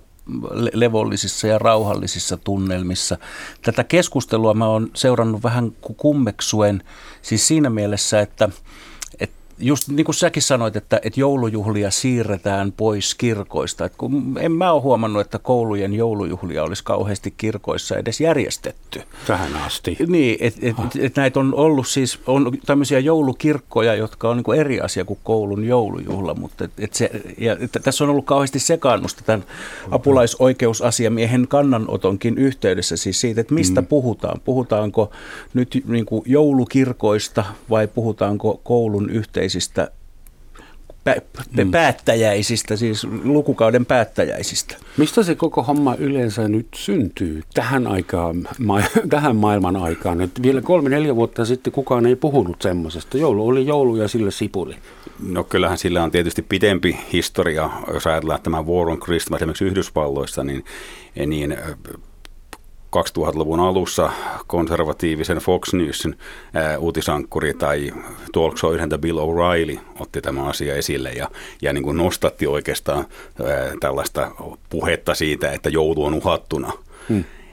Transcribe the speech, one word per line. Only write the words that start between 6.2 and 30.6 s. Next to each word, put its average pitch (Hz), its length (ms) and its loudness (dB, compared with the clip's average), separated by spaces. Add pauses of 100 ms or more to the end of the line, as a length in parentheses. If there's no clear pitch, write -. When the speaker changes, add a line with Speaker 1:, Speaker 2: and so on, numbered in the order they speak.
Speaker 1:
siis - 260 0
siinä 151 220 4
mielessä, 104 500 0
että, 104 280 0 (720)
että - 200 -8 (220)
just 139 260 2
niin 143 160 0
kuin 156 100 -2
säkin 160 280 0
sanoit, 113 340 0
että, 107 260 0
että 110 180 -4
joulujuhlia 110 720 0
siirretään 101 840 0
pois 107 420 -2
kirkoista. 95 720 -2
Et 90 140 -6
kun 131 420 -2
en 165 120 0
mä 175 200 2
oo 147 80 4
huomannut, 113 400 2
että 104 180 -4
koulujen 107 560 0
joulujuhlia 92 680 -2
olisi 82 200 -6
kauheasti 101 520 -2
kirkoissa 104 600 -4
edes 107 240 -4
järjestetty. - 840 -2 (240)
Speaker 2:
Tähän 87 300 -2
asti. 78 400 -6 (100)
Speaker 1:
Niin, 156 340 2
et, 117 220 0
et, 117 160 0
Speaker 2:
Ah. 123 120 -4 (100)
Speaker 1:
et 131 160 0
näitä 139 240 2
on 135 140 2
ollut 143 340 2
siis, 131 380 -2
on 131 260 2 (140)
tämmöisiä 139 320 2
joulukirkkoja, 135 960 2
jotka 110 360 -2
on 120 60 2
niinku 113 160 0
eri 135 280 2
asia 92 240 -4
kuin 95 200 -8
koulun 104 400 0
joulujuhla. 98 720 -2
Mutta 87 300 -8
et, - 140 -8
et 104 160 -8
se, - 160 0 (280)
ja 110 220 0
et 120 100 -6 (120)
tässä 135 220 0
on 143 60 2
ollut 143 160 2
kauheasti 139 320 2
sekaannusta 120 680 0
tämän 107 180 0 (460)
apulaisoikeusasiamiehen 120 1600 2